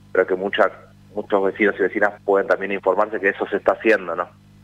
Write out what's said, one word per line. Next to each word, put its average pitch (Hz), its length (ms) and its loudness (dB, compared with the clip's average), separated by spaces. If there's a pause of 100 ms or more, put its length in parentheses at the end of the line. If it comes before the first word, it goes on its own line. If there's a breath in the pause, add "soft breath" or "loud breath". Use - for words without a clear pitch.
(140)
pero 90 120 4
que 95 100 -2
mucha, 98 360 0 (420)
muchos 104 300 0
vecinos 98 340 0
y 101 40 -2
vecinas 98 320 0 (100)
pueden 98 240 2
también 95 240 0
informarse 98 480 0
que 98 80 0
eso 98 200 -2
se 101 100 -2
está 98 160 2
haciendo, 95 420 0
¿no? 87 140 -6 (340)